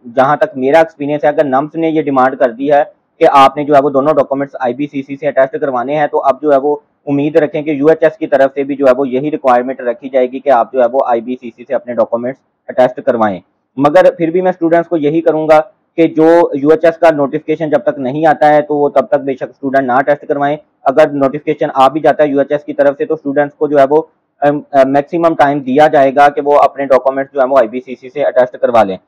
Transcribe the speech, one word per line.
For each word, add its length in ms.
जहां 300
तक 200
मेरा 220
experience 460
है, 60
अगर 140
NUMS 300
ने 140
ये 140
demand 320
कर 160
दी 160
है 300
कि 60
आपने 380
जो 120
है 60
वो 80
दोनों 260
documents 460
आईबीसीसी 540
से 120
अटेस्ट 300
करवाने 380
हैं, 120
तो 100
अब 260
जो 80
है 80
वो 240
उम्मीद 300
रखें 260
कि 160
यूएचएस 380
की 100
तरफ 280
से 80
भी 120
जो 120
है 60
वो 120
यही 240
requirement 520
रखी 280
जाएगी 300
कि 100
आप 240
जो 80
है 60
वो 200
आईबीसीसी 560
से 100
अपने 200
documents 460
अटेस्ट 320
करवाएं। 400
मगर 360
फिर 160
भी 100
मैं 100
students 360
को 100
यही 240
करूंगा 380
कि 100
जो 480
यूएचएस 420
का 140
notification 580
जब 160
तक 140
नहीं 260
आता 220
है 140
तो 140
वो 140
तब 220
तक 80
बेशक 320
student 340
ना 120
अटेस्ट 280
करवाएं। 320
अगर 260
notification 580
आ 200
भी 100
जाता 240
है 80
यूएचएस 320
की 100
तरफ 240
से 80
तो 100
students 400
को 120
जो 100
है 80
वो, 240
अम, 220
अ, 100
maximum 520
time 260
दिया 260
जाएगा 420
कि 120
वो 140
अपने 300
documents 480
जो 80
है 60
वो 100
आईबीसीसी 520
से 140
अटेस्ट 340
करवा 260
लें। 240